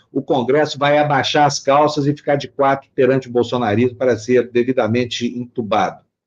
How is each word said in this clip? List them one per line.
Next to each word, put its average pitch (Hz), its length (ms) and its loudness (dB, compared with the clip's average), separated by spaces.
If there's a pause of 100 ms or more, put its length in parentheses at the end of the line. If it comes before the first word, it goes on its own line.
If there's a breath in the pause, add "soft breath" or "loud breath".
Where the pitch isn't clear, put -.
(120)
o 135 100 -2
Congresso 139 560 0
vai 143 200 2
abaixar 143 480 2
as 143 120 0
calças 147 480 0
e 143 80 2
ficar 143 220 -2
de 135 140 -6
quatro 139 440 -2
perante 127 360 2
o - 20 -14
bolsonarismo 120 640 0
para 127 220 0
ser 120 340 0
devidamente 120 760 -2
entubado, 110 720 -4 (260)